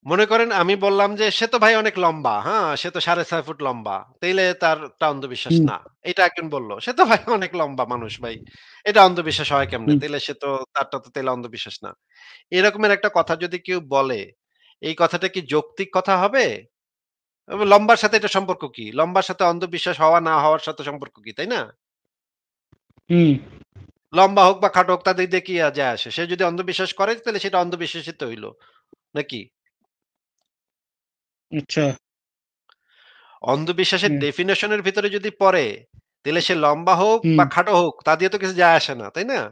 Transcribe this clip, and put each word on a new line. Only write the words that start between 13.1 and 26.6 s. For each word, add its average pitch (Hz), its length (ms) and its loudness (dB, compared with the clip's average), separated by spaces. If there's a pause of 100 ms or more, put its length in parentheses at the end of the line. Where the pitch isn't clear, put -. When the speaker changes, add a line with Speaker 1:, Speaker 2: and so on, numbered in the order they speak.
Speaker 1:
কথা 170 240 0
যদি 175 240 -8
কেউ 185 280 -6
বলে, 135 340 0 (600)
এই 156 140 -8
কথাটা 170 320 0
কি 180 180 -6
যৌক্তিক 151 480 -4
কথা 185 240 0
হবে? 208 280 0 (1040)
এবং 202 180 -4
লম্বার 208 300 6
সাথে 214 180 0
এটা 202 160 0
সম্পর্ক 190 400 -4
কি? 113 220 -16
লম্বার 175 320 0
সাথে 190 200 -4
অন্ধবিশ্বাস 170 520 -2
হওয়া 160 240 4
না 160 160 0
হওয়ার 151 260 2
সাথে 156 200 -10
সম্পর্ক 143 380 -12
কি, 110 120 -18
তাই 170 160 -8
না? 220 120 -4 (1500)
Speaker 2:
হুম। 170 220 6 (840)
Speaker 1:
লম্বা 196 300 6
হোক 185 160 6
বা 196 100 2
খাটো 180 220 2
হোক, 180 120 0
তাদের 185 240 0
দিয়ে 180 160 -2
কি 185 140 -8
আর 151 160 0
যায় 135 180 -2
আসে? 113 200 -6
সে 165 160 -6
যদি 180 160 -4
অন্ধবিশ্বাস 180 500 -4